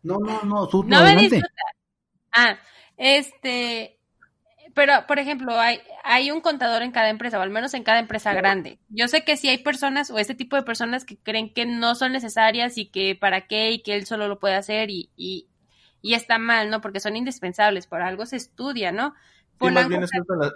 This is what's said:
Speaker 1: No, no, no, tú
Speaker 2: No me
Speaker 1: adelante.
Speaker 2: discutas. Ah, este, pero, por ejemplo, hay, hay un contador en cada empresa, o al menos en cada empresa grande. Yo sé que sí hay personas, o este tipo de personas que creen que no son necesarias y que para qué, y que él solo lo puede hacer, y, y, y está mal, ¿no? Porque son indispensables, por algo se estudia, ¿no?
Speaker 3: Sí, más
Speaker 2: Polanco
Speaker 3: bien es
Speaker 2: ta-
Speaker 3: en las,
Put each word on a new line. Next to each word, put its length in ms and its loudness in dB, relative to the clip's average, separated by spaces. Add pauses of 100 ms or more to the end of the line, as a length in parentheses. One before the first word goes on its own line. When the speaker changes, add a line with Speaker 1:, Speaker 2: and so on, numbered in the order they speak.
Speaker 1:
No, 160 -2
no, 240 -4
no, 260 -2
tú 160 2
Speaker 2:
No 180 6
me 40 10
Speaker 1:
adelante. 300 8
Speaker 2:
discutas. 140 0 (840)
Ah, 260 4 (380)
este, 1000 -2 (760)
pero, 320 4
por 120 0
ejemplo, 400 -4
hay, 220 2 (240)
hay 260 2
un 100 -4
contador 420 0
en 100 -6
cada 180 2
empresa, 280 -6
o 40 0
al 80 -4
menos 240 -4
en 100 -8
cada 160 4
empresa 340 -4
grande. 440 0 (100)
Yo 200 -2
sé 160 0
que 120 0
sí 120 -2
hay 100 2
personas, 520 -2
o 80 -4
este 160 -2
tipo 220 -6
de 60 0
personas 420 -6
que 140 -20
creen 340 -6
que 140 -4
no 280 0
son 180 -2
necesarias 680 0
y 120 -8
que 240 -2
para 320 0
qué, 260 0
y 100 -4
que 120 -6
él 120 -4
solo 220 -4
lo 120 -6
puede 140 0
hacer, 360 -2
y, 260 -10
y, 320 -12 (520)
y 140 -2
está 240 0
mal, 320 0
¿no? 100 -4
Porque 200 -8
son 160 -4
indispensables, 680 -2
por 160 -6
algo 240 -6
se 100 -10
estudia, 560 -6
¿no? 220 -4 (460)
Speaker 3:
Sí, 100 2
más 140 4
Speaker 2:
Polanco 60 -2
Speaker 3:
bien 120 0
es 80 -6
Speaker 2:
ta- 80 -4
Speaker 3:
en 200 -4
las, 180 0